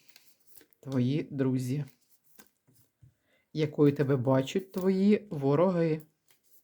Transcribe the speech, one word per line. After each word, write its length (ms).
Твої 520
друзі. 540
Якою 400
тебе 200
бачать 560
твої 580
вороги? 720